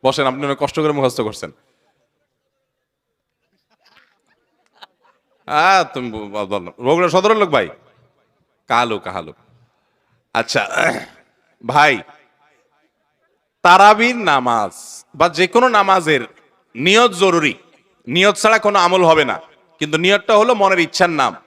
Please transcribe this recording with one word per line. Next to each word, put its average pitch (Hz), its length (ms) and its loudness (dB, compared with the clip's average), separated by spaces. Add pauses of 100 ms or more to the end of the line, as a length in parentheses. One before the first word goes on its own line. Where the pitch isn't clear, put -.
বসেন, 135 220 0
আপনি 135 200 -4
অনেক 139 140 -4
কষ্ট 147 200 -4
করে 151 120 -2
মুখস্থ 135 280 -4
করছেন। 107 300 -8 (4000)
আহ, 180 380 0 (100)
তুমি 123 160 -8
ব-, 107 180 -12
ব-, 104 180 -6
বল 95 160 -6
না। 87 80 -16
বগুড়া 165 380 -2
সদরের 190 280 0
লোক 208 120 -2
ভাই? 117 200 0 (1000)
কালো, 117 300 -2
কালো। 90 340 -12 (1040)
আচ্ছা, 113 280 -2 (1040)
ভাই, 139 360 2 (1600)
তারাবির 208 540 6
নামাজ 123 880 -2 (100)
বা 165 140 2
যে 170 180 0
কোনো 240 220 2
নামাজের 190 520 2 (540)
নিয়ত 196 380 2
জরুরি। 170 420 0 (520)
নিয়ত 185 300 0
ছাড়া 220 220 0
কোনো 208 200 0
আমল 180 260 2
হবে 160 200 4
না। 101 160 -6 (380)
কিন্তু 151 200 -6
নিয়তটা 196 380 0
হলো 226 180 2
মনের 190 240 0
ইচ্ছার 175 320 0
নাম। 131 260 -2 (100)